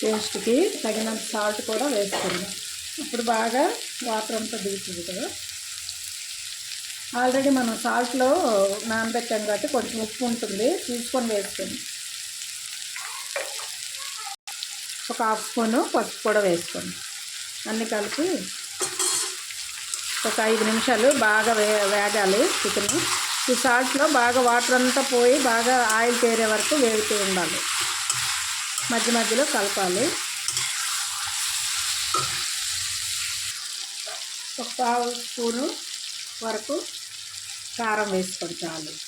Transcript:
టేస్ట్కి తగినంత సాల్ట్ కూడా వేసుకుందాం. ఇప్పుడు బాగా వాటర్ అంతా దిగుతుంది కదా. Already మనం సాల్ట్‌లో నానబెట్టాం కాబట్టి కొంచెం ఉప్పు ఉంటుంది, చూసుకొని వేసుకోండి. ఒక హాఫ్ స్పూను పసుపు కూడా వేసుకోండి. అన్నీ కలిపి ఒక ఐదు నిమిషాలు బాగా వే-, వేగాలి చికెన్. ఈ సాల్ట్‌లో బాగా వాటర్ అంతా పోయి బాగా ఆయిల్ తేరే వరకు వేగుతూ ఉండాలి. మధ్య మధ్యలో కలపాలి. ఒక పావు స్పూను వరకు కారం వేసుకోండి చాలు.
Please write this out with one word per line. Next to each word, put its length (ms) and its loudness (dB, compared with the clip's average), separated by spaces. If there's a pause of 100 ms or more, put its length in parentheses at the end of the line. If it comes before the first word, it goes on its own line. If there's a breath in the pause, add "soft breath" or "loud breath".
టేస్ట్కి 540 2 (260)
తగినంత 480 -2
సాల్ట్ 300 0 (100)
కూడా 140 0 (100)
వేసుకుందాం. 560 -2 (520)
ఇప్పుడు 200 -4 (100)
బాగా 300 2 (440)
వాటర్ 320 -2
అంతా 260 -6
దిగుతుంది 440 -6
కదా. 160 -4 (1900)
Already 380 4
మనం 240 2
సాల్ట్‌లో 460 2 (640)
నానబెట్టాం 560 0
కాబట్టి 260 0
కొంచెం 320 0
ఉప్పు 240 -4
ఉంటుంది, 380 0 (180)
చూసుకొని 480 -2
వేసుకోండి. 440 -4 (3250)
ఒక 160 -6
హాఫ్ 220 0
స్పూను 300 2 (140)
పసుపు 340 0
కూడా 200 6
వేసుకోండి. 460 0 (760)
అన్నీ 220 0
కలిపి 340 0 (2000)
ఒక 80 0 (140)
ఐదు 180 4
నిమిషాలు 380 4 (200)
బాగా 320 6
వే-, 340 4
వేగాలి 480 4 (200)
చికెన్. 280 0 (640)
ఈ 120 6
సాల్ట్‌లో 440 4 (120)
బాగా 300 6
వాటర్ 300 4
అంతా 240 4 (100)
పోయి 240 8 (140)
బాగా 240 4 (240)
ఆయిల్ 240 4
తేరే 300 4
వరకు 300 2
వేగుతూ 320 4 (120)
ఉండాలి. 320 0 (1300)
మధ్య 140 2 (120)
మధ్యలో 340 4
కలపాలి. 520 2 (4000)
ఒక 80 -6 (100)
పావు 280 2 (140)
స్పూను 440 -2 (800)
వరకు 300 -4 (1000)
కారం 380 0
వేసుకోండి 480 -4
చాలు. 280 -8 (160)